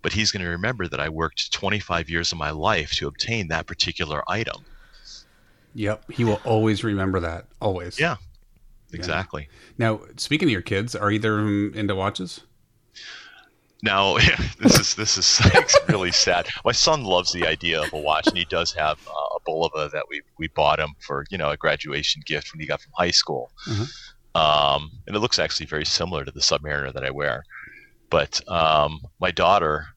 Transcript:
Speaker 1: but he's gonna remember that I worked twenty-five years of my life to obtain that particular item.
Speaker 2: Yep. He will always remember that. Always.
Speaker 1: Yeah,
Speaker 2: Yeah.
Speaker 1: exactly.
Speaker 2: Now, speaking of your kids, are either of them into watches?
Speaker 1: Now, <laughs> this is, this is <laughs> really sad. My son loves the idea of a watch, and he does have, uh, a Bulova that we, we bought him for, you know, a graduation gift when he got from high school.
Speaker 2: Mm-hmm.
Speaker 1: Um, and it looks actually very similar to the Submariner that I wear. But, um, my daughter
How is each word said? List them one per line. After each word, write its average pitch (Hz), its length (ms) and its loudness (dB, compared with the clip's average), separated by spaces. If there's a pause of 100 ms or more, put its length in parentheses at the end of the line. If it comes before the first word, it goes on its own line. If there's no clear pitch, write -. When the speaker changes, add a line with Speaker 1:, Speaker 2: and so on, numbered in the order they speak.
Speaker 1:
but - 100 -2
he's 104 200 0
gonna 90 160 -4
remember 92 400 -4
that - 100 -6
I 73 120 -2
worked 80 420 -4
twenty-five 90 580 -2
years 82 220 -2
of 85 60 -8
my 78 120 -4
life 80 440 0
to - 120 -2
obtain 104 420 -4
that 80 200 -2
particular 76 600 -4
item. - 360 -4 (1080)
Speaker 2:
Yep. 107 360 -4
He 120 140 0
will 107 200 2
always 110 380 4
remember 95 380 0
that. 85 260 -6 (140)
Always. 92 400 -4
Speaker 1:
Yeah, 156 160 0 (760)
Speaker 2:
Yeah. - 60 -14
Speaker 1:
exactly. 78 520 -4 (280)
Speaker 2:
Now, 113 240 0 (160)
speaking 151 320 0
of 123 40 4
your 92 100 0
kids, 110 340 -2
are 104 160 2
either 107 260 2
of 107 60 2
them 101 320 0
into 104 180 0
watches? 101 460 -4 (1400)
Speaker 1:
Now, 98 340 4
<laughs> - 440 2
this - 220 4
is, - 160 -2
this 107 220 0
is - 220 4 (400)
<laughs> - 80 -4
really 92 220 2
sad. 87 380 2 (160)
My 117 80 4
son 151 320 2
loves 90 280 2
the 85 140 0
idea 80 360 0
of 76 100 -4
a 78 60 -6
watch, 78 280 2
and - 100 2
he 87 100 -2
does 85 260 0
have, 76 340 0
uh, 76 300 -4
a - 120 -6
Bulova 78 440 -2
that 73 160 -6
we, 73 140 -10 (140)
we 78 120 -8
bought 76 320 2
him 73 180 -4
for, 71 320 -8
you 95 80 -8
know, 76 120 -2
a 76 60 -4
graduation 76 680 -2
gift 73 260 -6
when 78 80 -14
he 76 60 -10
got 73 140 -4
from - 160 -20
high 90 160 0
school. 65 400 -2 (160)
Speaker 2:
Mm-hmm. 110 160 -2 (560)
Speaker 1:
Um, 76 500 2 (160)
and 101 80 -8
it 107 60 0
looks - 180 0
actually 78 280 -2
very 76 200 -6
similar 85 380 -2
to 67 80 -10
the - 80 -10
Submariner 71 520 -2
that 67 120 -6
I 67 60 -2
wear. 71 340 -4 (680)
But, 76 380 2
um, 78 520 4 (200)
my 90 100 2
daughter 85 560 4 (100)